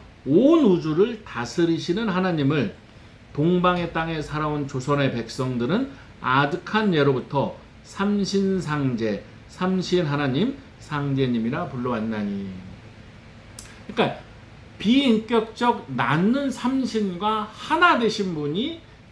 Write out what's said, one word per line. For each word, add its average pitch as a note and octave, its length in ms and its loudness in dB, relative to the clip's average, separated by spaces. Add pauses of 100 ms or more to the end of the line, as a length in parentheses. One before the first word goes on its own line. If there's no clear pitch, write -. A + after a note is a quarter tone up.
(240)
온 C4 400 6
우주를 F3 600 2
다스리시는 E3+ 840 -2
하나님을 D#3 680 0 (600)
동방의 F3 580 2
땅에 E3 300 -4
살아온 D3+ 440 -4
조선의 C#3 460 0
백성들은 B2+ 800 -2 (320)
아득한 E3 720 0
예로부터 C3+ 600 0 (260)
삼신상제, D#3+ 1400 -2 (260)
삼신 F3+ 580 0
하나님, D3 500 0 (220)
상제님이라 C3+ 920 -2
불러왔나니. A2 800 -4 (1400)
그러니까 - 400 -4 (520)
비인격적 A#3 1080 2 (100)
낳는 F#3+ 540 2
삼신과 G#3+ 1040 -2
하나 E4 460 2
되신 G3+ 360 -2
분이, F#3 460 -4 (320)